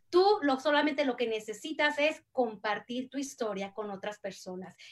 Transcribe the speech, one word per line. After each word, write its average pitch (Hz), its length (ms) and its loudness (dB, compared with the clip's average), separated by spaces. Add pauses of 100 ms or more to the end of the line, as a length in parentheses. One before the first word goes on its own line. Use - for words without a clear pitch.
Tú 392 320 6
lo, 269 180 2
solamente 294 460 2
lo 254 100 0
que 240 120 -2
necesitas 285 720 -2
es 302 220 0 (120)
compartir 240 760 -4
tu 269 80 -10
historia 208 560 -6
con 208 180 -6
otras 202 280 -8
personas. 185 560 -12 (160)